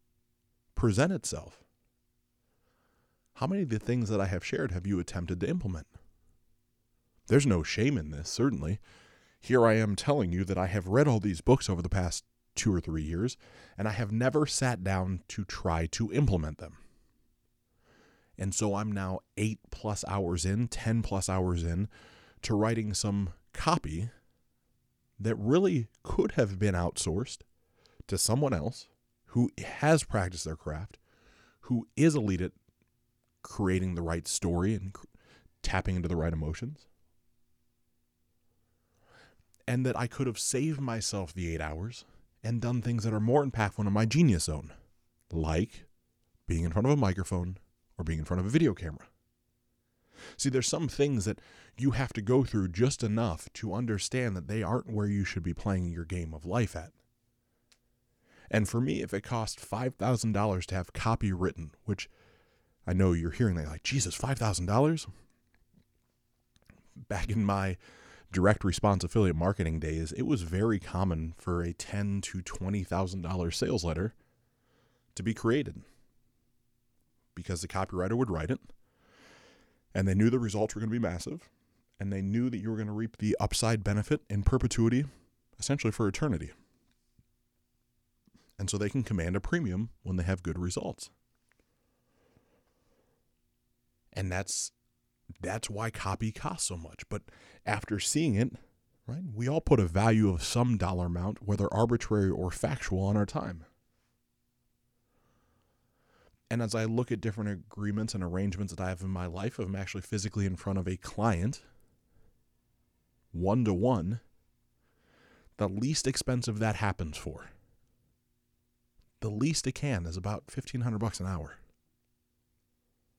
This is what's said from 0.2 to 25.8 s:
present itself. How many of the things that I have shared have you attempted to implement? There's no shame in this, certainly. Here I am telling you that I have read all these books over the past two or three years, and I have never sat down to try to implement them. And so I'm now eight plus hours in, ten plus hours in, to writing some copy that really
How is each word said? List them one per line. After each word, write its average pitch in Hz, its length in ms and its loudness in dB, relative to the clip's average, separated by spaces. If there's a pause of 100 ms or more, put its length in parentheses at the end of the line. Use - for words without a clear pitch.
present 127 380 4
itself. - 500 -8 (1700)
How 131 120 -2
many 196 140 0
of 151 80 -2
the 107 100 0
things 120 300 0
that 107 100 2
I 98 60 2
have 90 180 -2
shared 123 300 -2
have 90 120 -4
you 98 140 2
attempted 87 400 -4
to 90 100 0
implement? 110 380 -4 (1400)
There's 139 200 6
no 90 160 4
shame 123 340 0
in 76 140 -6
this, 76 180 -8
certainly. 104 500 0 (600)
Here 120 260 6
I 110 100 6
am 110 200 2
telling 120 380 2
you 92 100 2
that 92 140 -2
I 92 100 2
have 92 220 -2
read 135 180 6
all 113 140 4
these 92 180 0
books - 300 4
over 87 120 0
the 85 60 -4
past 90 380 0 (280)
two 107 200 2
or 87 80 2
three 80 220 -4
years, 85 340 -2 (400)
and 101 100 -2
I 107 40 -2
have 101 200 -4
never 127 340 2
sat 123 380 0
down 92 460 0
to 101 160 -6
try 82 420 -2
to - 240 -4
implement 90 460 2
them. 80 220 -16 (1600)
And 95 180 -4
so 101 200 0
I'm 107 160 -2
now 95 280 -2 (160)
eight 107 240 -2 (100)
plus - 380 -6
hours 90 380 0
in, 107 240 0
ten 113 320 0
plus 98 260 -2
hours 90 360 0
in, 85 260 -2 (540)
to 113 120 0
writing 107 380 2
some 98 380 0 (200)
copy 104 600 0 (1080)
that 110 160 -2
really 135 520 4 (160)